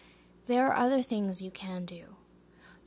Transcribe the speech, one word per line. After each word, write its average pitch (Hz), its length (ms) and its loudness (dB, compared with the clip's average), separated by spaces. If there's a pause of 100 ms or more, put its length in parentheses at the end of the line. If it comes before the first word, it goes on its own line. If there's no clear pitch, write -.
(480)
there 247 200 4
are - 80 2
other 254 260 4
things 196 400 -2
you 185 100 -2
can 180 340 -8
do. 170 300 -10 (720)